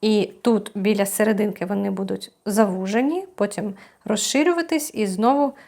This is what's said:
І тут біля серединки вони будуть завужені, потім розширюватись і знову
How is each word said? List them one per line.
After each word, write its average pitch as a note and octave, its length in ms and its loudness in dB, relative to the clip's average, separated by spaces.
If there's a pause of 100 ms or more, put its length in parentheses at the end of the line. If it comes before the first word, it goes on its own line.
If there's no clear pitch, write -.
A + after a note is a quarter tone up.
І G#3 260 2 (120)
тут G#3+ 320 2
біля G3+ 320 0
серединки G#3 600 0
вони G3+ 240 -2
будуть F#3+ 420 -6 (120)
завужені, G#3+ 920 0
потім G3+ 400 -4 (300)
розширюватись D#4 880 0
і G#3+ 120 -2
знову C4 480 2 (140)